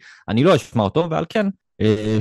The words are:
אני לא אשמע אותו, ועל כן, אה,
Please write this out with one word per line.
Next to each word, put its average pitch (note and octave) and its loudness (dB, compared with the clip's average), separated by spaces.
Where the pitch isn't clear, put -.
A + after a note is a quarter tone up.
אני A#2 0
לא F3 6
אשמע - -2
אותו, D#3+ -2
ועל D#3+ -2
כן, G#3+ -2
אה, G#2+ 0